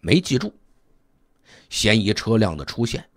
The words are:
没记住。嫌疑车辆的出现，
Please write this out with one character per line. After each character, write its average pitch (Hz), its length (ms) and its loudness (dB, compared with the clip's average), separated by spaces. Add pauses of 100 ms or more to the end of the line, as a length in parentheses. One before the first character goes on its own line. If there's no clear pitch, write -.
没 87 200 4
记 131 180 -2
住。 - 140 -4 (1160)
嫌 110 320 2
疑 101 120 0
车 110 240 0
辆 98 200 2
的 71 80 -10
出 117 220 -4
现， - 180 -8 (120)